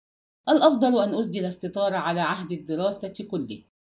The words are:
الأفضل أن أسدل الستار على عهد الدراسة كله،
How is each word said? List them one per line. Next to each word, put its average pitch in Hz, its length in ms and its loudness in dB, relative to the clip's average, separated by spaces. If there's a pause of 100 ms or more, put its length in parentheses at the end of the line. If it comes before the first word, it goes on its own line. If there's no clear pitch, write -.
(500)
الأفضل 262 540 6
أن 208 160 0
أسدل 185 260 -4
الستار 185 480 -2
على 170 280 0
عهد 170 300 -2
الدراسة 180 800 -4
كله، 117 320 -6 (180)